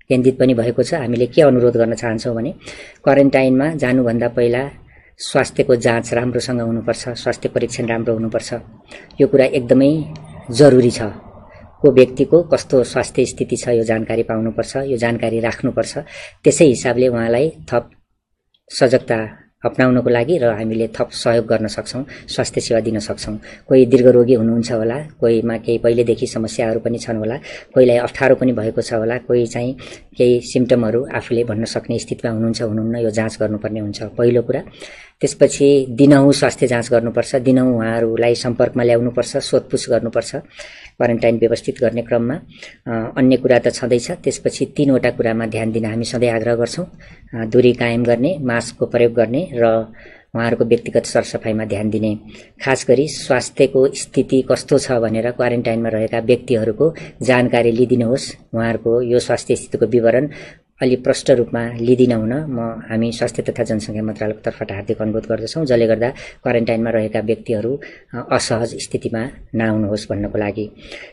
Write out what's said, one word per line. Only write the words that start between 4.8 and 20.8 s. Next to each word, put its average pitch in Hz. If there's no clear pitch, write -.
स्वास्थ्यको -
जाँच 117
राम्रोसँग 120
हुनुपर्छ, 113
स्वास्थ्य -
परीक्षण 120
राम्रो 117
हुनुपर्छ। 110
यो 135
कुरा 135
एकदमै 139
जरुरी 123
छ। -
को 143
व्यक्तिको 127
कस्तो 135
स्वास्थ्य 123
स्थिति 120
छ, -
यो 117
जानकारी 113
पाउनुपर्छ, 113
यो 135
जानकारी 117
राख्नुपर्छ। 113
त्यसै 151
हिसाबले 127
उहाँलाई 117
थप -
सजगता 117
अपनाउनको 127
लागि 123
र 127
हामीले 110